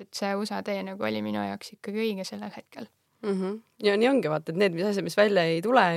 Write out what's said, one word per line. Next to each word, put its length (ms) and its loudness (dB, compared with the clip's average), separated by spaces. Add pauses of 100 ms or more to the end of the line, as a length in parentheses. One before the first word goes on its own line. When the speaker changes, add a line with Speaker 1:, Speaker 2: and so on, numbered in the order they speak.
Speaker 1:
et 100 -20
see 260 -4
usa 260 -4
tee 200 -4
nagu 240 -6
oli 160 -2
minu 180 -2
jaoks 360 -8
ikkagi 260 -6
õige 240 -4
sellel 240 -12
hetkel. 400 -16 (320)
Speaker 2:
Mhm. 320 -2 (280)
Ja 140 4
nii 140 4
ongi, 200 2
vaata, 200 -4
et 80 -4
need, 160 4
mis 120 -2
asjad, 200 0
mis 100 -4
välja 300 6
ei 160 0
tule, 240 6 (100)